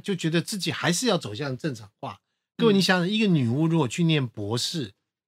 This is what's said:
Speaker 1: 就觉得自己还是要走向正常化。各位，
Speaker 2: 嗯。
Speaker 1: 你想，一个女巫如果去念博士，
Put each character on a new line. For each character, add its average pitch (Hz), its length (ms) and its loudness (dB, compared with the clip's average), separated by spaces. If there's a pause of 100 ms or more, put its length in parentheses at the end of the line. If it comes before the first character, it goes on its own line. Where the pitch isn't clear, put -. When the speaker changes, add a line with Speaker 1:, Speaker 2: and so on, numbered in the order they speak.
Speaker 1:
就 202 100 -2
觉 170 160 -2
得 165 120 2
自 - 160 -6
己 165 160 -4
还 147 180 -2
是 208 160 0
要 196 100 2
走 107 160 -6
向 131 240 -6
正 151 160 -6
常 110 160 -16 (120)
化。 - 180 -10 (380)
各 233 100 4
位， 208 60 6
Speaker 2:
嗯。 - 20 4
Speaker 1:
你 196 60 4
想， 180 260 2
一 214 120 0
个 220 80 2
女 147 200 4
巫 143 200 0
如 165 100 2
果 143 100 2
去 170 160 -2
念 156 220 2
博 107 320 -6
士， 123 340 -6 (360)